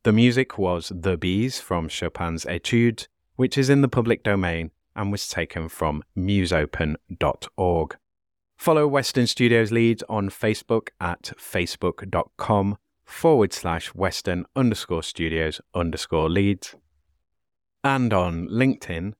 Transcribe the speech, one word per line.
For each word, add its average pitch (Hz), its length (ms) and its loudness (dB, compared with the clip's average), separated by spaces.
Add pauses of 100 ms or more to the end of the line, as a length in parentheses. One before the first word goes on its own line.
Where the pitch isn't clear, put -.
The 110 120 4
music 123 440 4
was 90 380 -2
The 90 220 0
Bees 98 420 0
from 85 280 -2
Chopin's 82 580 -6
Etudes, 117 640 0 (280)
which 131 240 0
is 131 100 2
in 139 120 6
the 135 60 4
public 117 360 0
domain 87 480 0 (240)
and 101 160 -2
was - 160 -6
taken 82 420 -6
from 76 320 -2 (140)
museopen 85 840 0 (220)
dot - 280 -2 (100)
org. 85 380 0 (640)
Follow 156 300 2
Western 135 400 0
Studios 117 420 4
Leeds 117 380 2
on 101 220 -2
Facebook - 580 -2 (140)
at 87 360 -6
facebook 90 720 -6
dot - 280 -4
com 101 400 0 (260)
forward 131 480 2
slash - 420 -6
western 90 520 -2 (100)
underscore 107 480 0
studios 80 560 -4 (140)
underscore 82 560 -2
leeds, 98 440 0 (1080)
and 127 300 2
on 90 340 0
LinkedIn 104 720 -2